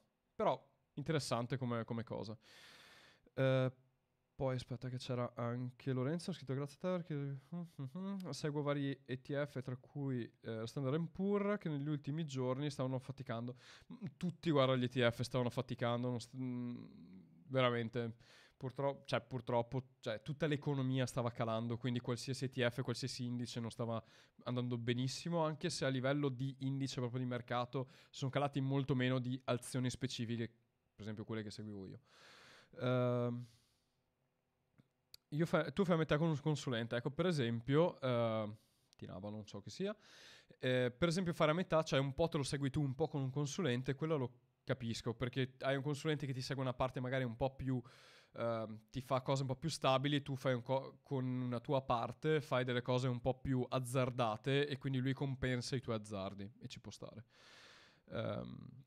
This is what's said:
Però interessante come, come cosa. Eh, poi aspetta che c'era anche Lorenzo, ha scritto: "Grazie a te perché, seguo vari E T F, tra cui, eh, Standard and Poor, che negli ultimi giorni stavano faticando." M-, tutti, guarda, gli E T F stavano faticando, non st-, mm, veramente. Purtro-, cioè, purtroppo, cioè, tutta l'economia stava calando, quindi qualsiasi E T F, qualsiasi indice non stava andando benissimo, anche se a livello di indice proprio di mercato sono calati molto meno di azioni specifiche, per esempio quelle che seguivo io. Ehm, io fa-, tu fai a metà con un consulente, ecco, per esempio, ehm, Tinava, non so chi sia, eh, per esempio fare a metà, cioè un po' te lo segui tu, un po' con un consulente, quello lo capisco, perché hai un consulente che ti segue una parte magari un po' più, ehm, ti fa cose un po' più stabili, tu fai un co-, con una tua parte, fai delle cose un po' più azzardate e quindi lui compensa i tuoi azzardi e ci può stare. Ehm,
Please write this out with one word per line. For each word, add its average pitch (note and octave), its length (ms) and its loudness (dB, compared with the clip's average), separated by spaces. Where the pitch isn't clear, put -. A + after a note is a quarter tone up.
Però E3+ 320 2
interessante C3+ 640 0
come, A#2+ 260 0
come A2+ 200 -4
cosa. A2 300 -6
Eh, C3 380 2
poi C3 200 0
aspetta B2+ 340 -6
che B2+ 80 -6
c'era B2 380 -4
anche B2 580 -2
Lorenzo, C#3 380 0
ha - 20 0
scritto: C3+ 220 -6
"Grazie C#3+ 260 -6
a - 0 -
te F#3 240 0
perché, E3 1300 -6
seguo D3 300 0
vari C#3+ 420 0
E C3 160 -6
T C#3+ 240 -2
F, C#3 160 -6
tra B2+ 160 -4
cui, C3+ 460 -2
eh, A2+ 260 -6
Standard C3+ 280 0
and E3 160 0
Poor, G3+ 480 2
che F3+ 100 -4
negli D3 200 -2
ultimi D3+ 360 0
giorni C3 460 0
stavano C3 280 0
faticando." B2 600 -6
M-, - 180 -10
tutti, - 340 0
guarda, C3 260 8
gli B2 80 4
E A#2+ 40 4
T B2 180 4
F A#2 140 2
stavano B2 300 0
faticando, A#2+ 580 0
non B2 120 -2
st-, - 140 -14
mm, B2 500 -6
veramente. A#2+ 680 2
Purtro-, C#3 460 -2
cioè, A#2+ 160 2
purtroppo, A#2+ 720 0
cioè, A2 200 -4
tutta D#3 280 -2
l'economia C3+ 580 0
stava A#2+ 240 0
calando, A#2 460 0
quindi B2 240 0
qualsiasi B2+ 460 -4
E B2+ 40 -4
T A#2+ 180 2
F, C3 140 -2
qualsiasi B2 420 -4
indice A#2+ 360 -4
non A2+ 100 -4
stava A2+ 320 -2
andando B2 300 0
benissimo, C3 680 0
anche D#3 260 0
se - 140 -2
a C3+ 40 2
livello C3+ 400 2
di C3 340 -2
indice C3+ 360 0
proprio B2 220 0
di B2+ 60 0
mercato B2 640 -2
sono C3 220 -4
calati C#3+ 280 2
molto C3+ 360 2
meno B2+ 240 4
di B2 240 -2
azioni B2 460 0
specifiche, A#2 580 -2
per - 540 -20
esempio G#2+ 200 -6
quelle A2 220 -6
che G#2 80 -10
seguivo G#2 340 -10
io. G2 140 -12
Ehm, B2 640 0
io D#3 180 2
fa-, D#3 240 2
tu E3 140 2
fai F3 100 4
a D#3+ 40 6
metà D#3 200 4
con E3 100 4
un D3+ 120 2
consulente, B2 560 0
ecco, C3 160 -2
per E3+ 140 0
esempio, C#3 760 4
ehm, A2+ 560 2
Tinava, G2 340 -10
non G#2+ 160 -8
so G#2 140 -10
chi G#2+ 100 -14
sia, G3 260 -6
eh, B2+ 320 2
per E3+ 160 0
esempio E3+ 260 0
fare D3+ 200 4
a - 20 2
metà, D#3+ 300 2
cioè C#3+ 160 2
un C#3 120 0
po' E3 140 2
te D#3+ 120 0
lo C#3+ 40 2
segui C#3 280 -2
tu, D3+ 120 2
un C3+ 140 0
po' D#3+ 100 2
con D3 140 -2
un C3 100 0
consulente, C3+ 640 0
quello D#3+ 220 0
lo B2+ 240 -2
capisco, A#2 500 -2
perché C3 460 -2
hai C3+ 160 2
un C3+ 60 0
consulente D3 440 0
che C3 60 -2
ti C3 100 -4
segue C3 220 -2
una B2+ 100 0
parte C3 240 0
magari C3 240 0
un A#2 140 -2
po' C3+ 180 0
più, C3 260 0
ehm, A2+ 460 -2
ti C3 100 -6
fa C3 220 0
cose C#3 200 0
un C3+ 60 -2
po' C3 80 -2
più D#3+ 140 -4
stabili, C#3+ 520 4
tu C#3 120 -4
fai C3 200 0
un A#2+ 80 -2
co-, C3+ 400 -2
con C3 220 -2
una B2+ 360 -2
tua C#3 220 2
parte, B2+ 580 2
fai B2+ 240 2
delle B2 180 0
cose B2+ 260 2
un B2 120 0
po' C3 180 0
più B2+ 300 2
azzardate B2+ 960 2
e C#3+ 100 -2
quindi C3+ 220 0
lui C3 140 2
compensa C3 640 0
i A#2+ 40 0
tuoi A2+ 160 -2
azzardi G2 600 -6
e - 100 -12
ci - 120 -14
può G#2 100 -12
stare. - 340 -12
Ehm, - 760 -6